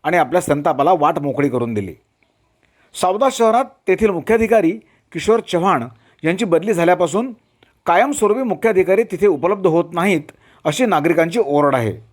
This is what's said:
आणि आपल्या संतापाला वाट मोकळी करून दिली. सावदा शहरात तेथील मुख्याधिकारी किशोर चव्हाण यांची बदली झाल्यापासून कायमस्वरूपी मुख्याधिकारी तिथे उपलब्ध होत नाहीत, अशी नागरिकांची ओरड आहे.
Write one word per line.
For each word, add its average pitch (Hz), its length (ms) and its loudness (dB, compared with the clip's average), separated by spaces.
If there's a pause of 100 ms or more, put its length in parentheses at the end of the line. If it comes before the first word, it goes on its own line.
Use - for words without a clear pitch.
आणि 165 140 0
आपल्या 160 240 0
संतापाला 147 500 0
वाट 151 280 2
मोकळी 143 300 -2
करून 117 240 -4
दिली. 95 200 -6 (1080)
सावदा 202 300 0
शहरात 233 340 2 (220)
तेथील 190 220 2
मुख्याधिकारी 202 640 2 (400)
किशोर 208 280 0
चव्हाण 175 440 0 (400)
यांची 185 220 -2
बदली 175 280 0
झाल्यापासून 175 600 0 (520)
कायमस्वरूपी 254 580 0
मुख्याधिकारी 190 600 0
तिथे 196 240 -2
उपलब्ध 185 400 0
होत 165 260 2
नाहीत, 175 280 0 (440)
अशी 151 200 0
नागरिकांची 165 600 0
ओरड 143 300 2
आहे. 110 380 -4